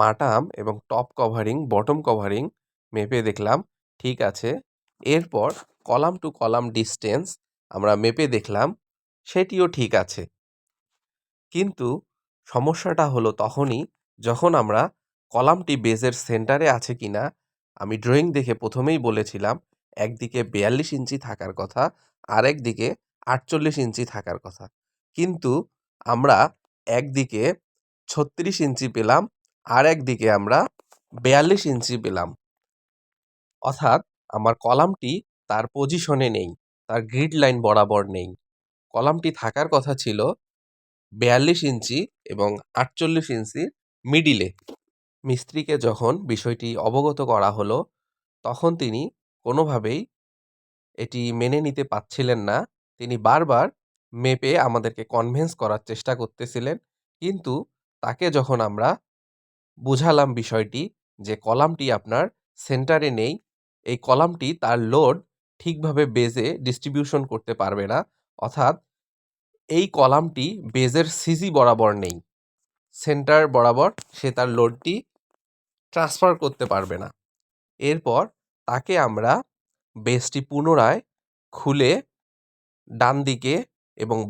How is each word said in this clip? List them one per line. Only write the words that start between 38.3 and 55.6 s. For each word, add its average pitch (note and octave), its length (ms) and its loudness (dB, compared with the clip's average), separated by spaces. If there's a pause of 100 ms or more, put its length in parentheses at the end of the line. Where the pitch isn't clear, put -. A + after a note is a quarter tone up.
কলামটি D3+ 360 0 (100)
থাকার C#3 340 -4
কথা C#3 180 0 (100)
ছিল G#2 180 -2 (920)
বিয়াল্লিশ B2+ 480 4 (100)
ইঞ্চি A#2+ 280 -4 (340)
এবং G2+ 180 -2 (300)
আটচল্লিশ D#3+ 500 -2
ইঞ্চির A#2+ 380 -6 (360)
মিডিলে। C3+ 440 2 (760)
মিস্ত্রিকে C#3+ 500 -4 (120)
যখন A#2 260 0 (200)
বিষয়টি A#2 360 -4 (200)
অবগত C#3+ 300 0 (140)
করা G2+ 260 4
হলো, G#2 200 -2 (680)
তখন B2+ 320 -2
তিনি B2+ 260 -4 (440)
কোনোভাবেই C3 540 0 (1000)
এটি A#2+ 220 -8 (200)
মেনে B2+ 260 2
নিতে C#3 180 -4
পারছিলেন B2 640 -2
না। A2 100 2 (420)
তিনি A#2+ 160 -4 (120)
বারবার D3+ 380 4 (460)
মেপে B2+ 400 0 (140)
আমাদেরকে A#2 360 -2 (120)
কনভিন্স B2+ 400 0
করার G#2+ 340 -4